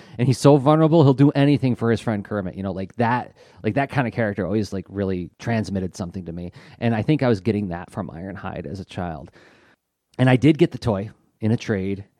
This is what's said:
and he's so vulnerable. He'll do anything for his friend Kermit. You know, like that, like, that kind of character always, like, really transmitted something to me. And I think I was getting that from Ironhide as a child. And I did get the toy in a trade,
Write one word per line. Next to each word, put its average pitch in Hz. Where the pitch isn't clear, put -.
and 123
he's 131
so 143
vulnerable. 156
He'll 135
do 139
anything 139
for 117
his 110
friend 104
Kermit. 95
You 98
know, 98
like 92
that, 120
like, 107
that 139
kind 135
of 110
character 104
always, 101
like, 95
really 95
transmitted 101
something 90
to 82
me. 87
And 117
I 110
think 147
I 127
was 107
getting 104
that 87
from 92
Ironhide 90
as 90
a 90
child. 82
And 127
I 127
did 139
get 170
the 123
toy 104
in 110
a 117
trade, 98